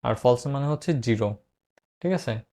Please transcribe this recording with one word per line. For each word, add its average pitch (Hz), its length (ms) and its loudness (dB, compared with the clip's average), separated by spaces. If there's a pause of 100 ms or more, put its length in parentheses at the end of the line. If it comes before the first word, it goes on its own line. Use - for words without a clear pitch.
আর 113 120 0
ফলস 123 320 2
মানে 139 180 -2
হচ্ছে 151 280 0
জিরো, 113 420 0 (640)
ঠিক 175 120 0
আছে? 117 260 -2 (140)